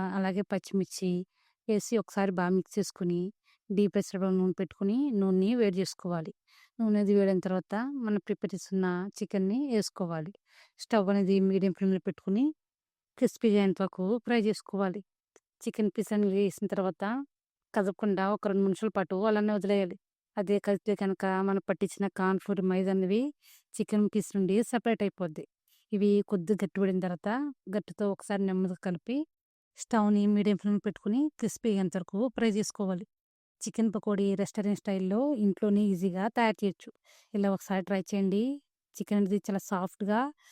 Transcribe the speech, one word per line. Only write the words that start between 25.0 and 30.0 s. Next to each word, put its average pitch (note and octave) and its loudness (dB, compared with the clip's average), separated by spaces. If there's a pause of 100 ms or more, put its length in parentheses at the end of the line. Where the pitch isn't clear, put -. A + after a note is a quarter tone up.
అయిపోద్ది. F3 -6 (460)
ఇవి G#3 4 (140)
కొద్దిగా F#3+ 0
గట్టిపడిన F#3+ 0
తర్వాత F3+ -6 (400)
గట్టితో G3+ -4
ఒకసారి G3 -4
నెమ్మదిగా F#3 -2
కలిపి G#3+ -4 (600)
స్టవ్ని G#3 2